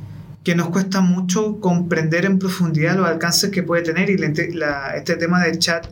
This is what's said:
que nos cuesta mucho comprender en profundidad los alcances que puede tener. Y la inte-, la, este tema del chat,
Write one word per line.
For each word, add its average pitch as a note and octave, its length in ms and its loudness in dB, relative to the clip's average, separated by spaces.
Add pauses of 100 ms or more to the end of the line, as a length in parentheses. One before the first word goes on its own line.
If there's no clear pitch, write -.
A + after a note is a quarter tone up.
(440)
que F3 100 2
nos F3 160 2
cuesta F#3+ 320 2
mucho F#3 580 2
comprender E3+ 640 2
en G3 140 2
profundidad F3 580 0
los F#3 100 2
alcances E3+ 440 0
que F3+ 120 -2
puede E3+ 200 0
tener. E3+ 260 0
Y F#3+ 80 2
la D#3+ 100 0
inte-, E3+ 280 -2
la, D3 420 -2
este D#3 200 -2
tema F3+ 280 0
del E3 140 0
chat, E3 340 -2